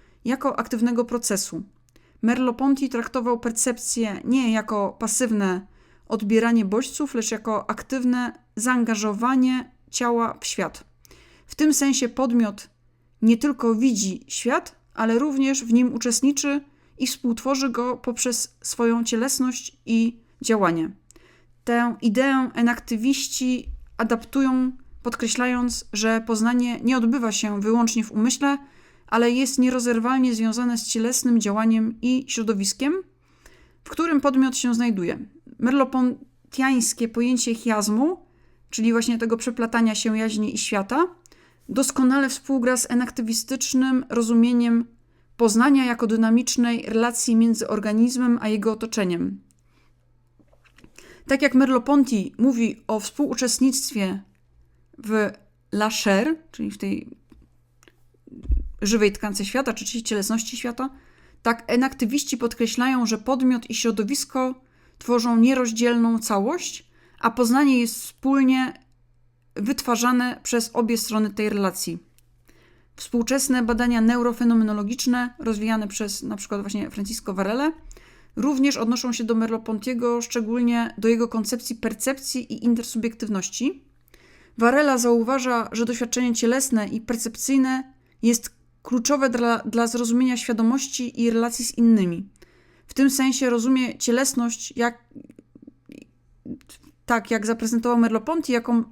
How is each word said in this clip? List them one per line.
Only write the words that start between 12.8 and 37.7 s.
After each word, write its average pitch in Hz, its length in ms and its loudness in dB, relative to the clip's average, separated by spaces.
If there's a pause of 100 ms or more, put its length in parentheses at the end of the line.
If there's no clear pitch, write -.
nie 233 160 6
tylko 254 380 0
widzi 214 520 0
świat, - 480 -4 (180)
ale 226 260 2
również 269 440 0
w 226 100 2
nim 247 200 4
uczestniczy 277 680 0 (360)
i 254 100 -2
współtworzy 262 640 -2
go 240 280 -4
poprzez - 640 -4
swoją 233 420 0
cielesność 247 840 -2
i 226 340 0 (220)
działanie. 175 500 2 (720)
Tę 240 380 0
ideę 254 540 2
enaktywiści 240 1160 0 (280)
adaptują, 254 720 0 (320)
podkreślając, 247 920 -2
że 220 280 0
poznanie 233 580 0
nie 262 180 2
odbywa 233 340 2
się 208 300 -2
wyłącznie 226 420 2
w - 80 -10
umyśle, 262 460 0 (500)
ale 233 240 4
jest 262 280 0
nierozerwalnie 247 760 2
związane 226 420 0
z 226 100 -8
cielesnym 233 540 2
działaniem 220 600 2
i 254 260 0
środowiskiem, 220 640 -2 (920)
w - 60 -18
którym 320 320 0
podmiot 262 360 2
się 247 160 0
znajduje. 220 460 -2 (400)
Merleau-Pontiańskie 254 1500 0
pojęcie 240 480 0
chiasmu, 226 680 0 (440)